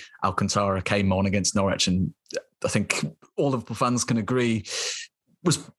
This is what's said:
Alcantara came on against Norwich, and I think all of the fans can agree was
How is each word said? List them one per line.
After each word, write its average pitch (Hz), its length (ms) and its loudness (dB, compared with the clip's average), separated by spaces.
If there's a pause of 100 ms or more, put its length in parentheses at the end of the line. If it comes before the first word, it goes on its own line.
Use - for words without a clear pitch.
(240)
Alcantara 98 580 0
came 101 300 2
on 95 140 2
against 98 300 0
Norwich, 98 320 2
and 92 260 2 (500)
I 104 40 0
think - 360 -2 (340)
all 139 180 2
of 117 100 -4
the 120 80 -10
fans 123 300 0
can 120 140 0
agree 113 480 0 (800)
was - 360 0